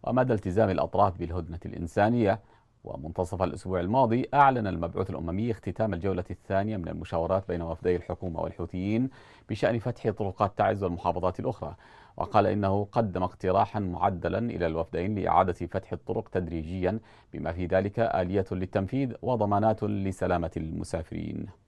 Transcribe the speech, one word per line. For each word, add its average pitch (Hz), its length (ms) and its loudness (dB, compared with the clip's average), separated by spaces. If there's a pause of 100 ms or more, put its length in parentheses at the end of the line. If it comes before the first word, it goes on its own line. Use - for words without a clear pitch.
ومدى 127 300 2
التزام 101 360 2
الأطراف 90 480 2
بالهدنة 85 480 -6
الإنسانية. 104 720 2 (440)
ومنتصف 87 580 -4
الأسبوع 92 380 -2
الماضي 117 540 2
أعلن 131 340 6
المبعوث 87 420 -2
الأممي 90 420 -2
اختتام 107 420 -2
الجولة 90 380 0
الثانية 101 460 -2
من 82 100 -6
المشاورات 85 600 0
بين 87 140 -2
وفدي 82 340 0
الحكومة 87 460 -6
والحوثيين 95 680 -2 (400)
بشأن 113 300 0
فتح 117 300 -2
طرقات 101 480 -2
تعز 101 260 2
والمحافظات 90 560 0
الأخرى، - 360 -6 (420)
وقال 101 300 4
إنه 98 440 2
قدم 92 320 0
اقتراحا 95 560 0
معدلا 90 600 0
إلى 90 260 -2
الوفدين 82 540 -2
لإعادة 87 340 4
فتح - 400 -6
الطرق - 360 -6
تدريجيا، 90 680 -2 (340)
بما 78 200 -4
في 90 120 -4
ذلك 95 340 2
آلية 95 520 2
للتنفيذ 101 720 -2
وضمانات 107 600 2
لسلامة 95 760 0
المسافرين. 80 880 -6 (220)